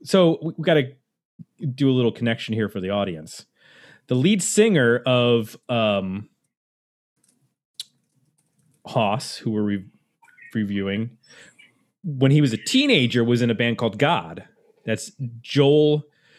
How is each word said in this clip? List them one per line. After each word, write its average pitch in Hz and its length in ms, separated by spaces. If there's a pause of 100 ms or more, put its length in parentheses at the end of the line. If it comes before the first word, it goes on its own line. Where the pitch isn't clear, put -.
So 175 380
we, 160 160
we 156 80
gotta 147 320 (760)
do 135 160
a 131 40
little 123 180
connection 117 420
here 107 140
for 98 140
the 92 80
audience. 95 560 (640)
The 127 80
lead 175 280
singer 151 640
of, 120 520 (120)
um, 104 580 (2500)
Hoss, 110 520
who 117 140
we're 107 120
re-, 101 220 (680)
reviewing, 101 640 (840)
when 135 280
he 147 80
was 135 140
a 107 40
teenager, 156 640
was 120 180
in 120 80
a 113 60
band 120 220
called 107 200
God. 110 480 (400)
That's - 260 (300)
Joel 147 600 (360)